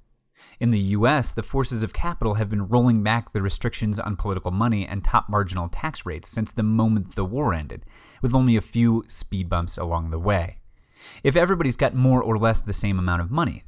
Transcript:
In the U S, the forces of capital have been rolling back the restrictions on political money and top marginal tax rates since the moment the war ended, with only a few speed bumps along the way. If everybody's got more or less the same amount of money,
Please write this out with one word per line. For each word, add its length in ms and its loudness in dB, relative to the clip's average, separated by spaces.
In 120 2
the 80 4
U 280 2
S, 260 0
the 100 -4
forces 400 -2
of 100 -6
capital 420 0
have 140 -2
been 180 -2
rolling 360 4
back 280 -2
the 100 -2
restrictions 580 -2
on 160 -4
political 360 -4
money 340 0
and 180 -6
top 260 2
marginal 400 -2
tax 360 -6
rates 220 -8
since 240 -4
the 120 -2
moment 520 0
the 100 0
war 280 -2
ended, 320 -8
with 140 2
only 200 4
a 60 2
few 460 2
speed 420 -6
bumps 280 -2
along 320 -2
the 100 -4
way. 380 0
If 120 4
everybody's 400 2
got 180 0
more 280 4
or 160 0
less 240 4
the 120 -4
same 260 0
amount 220 0
of 100 -4
money, 360 -2